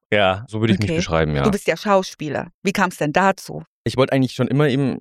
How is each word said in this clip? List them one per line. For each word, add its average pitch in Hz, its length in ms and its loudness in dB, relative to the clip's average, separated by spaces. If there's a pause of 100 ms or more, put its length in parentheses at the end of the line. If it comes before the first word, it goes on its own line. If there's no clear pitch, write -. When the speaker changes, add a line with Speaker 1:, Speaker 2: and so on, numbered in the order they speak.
(120)
Speaker 1:
Ja, 101 360 2
so 107 120 -8
würde 110 140 4
ich 92 40 2
mich 104 120 0
Speaker 2:
Okay. 82 60 -2
Speaker 1:
beschreiben, 80 380 0
ja. - 100 0
Speaker 2:
Du 214 60 4
bist 202 160 -2
ja 160 100 0
Schauspieler. 190 760 -2 (120)
Wie 190 100 0
kam's 185 260 -2
denn 151 140 -2
dazu? 180 500 0 (220)
Speaker 1:
Ich 117 120 -4
wollte 131 160 2
eigentlich 131 220 2
schon 123 140 -2
immer 147 200 2
eben 127 320 -2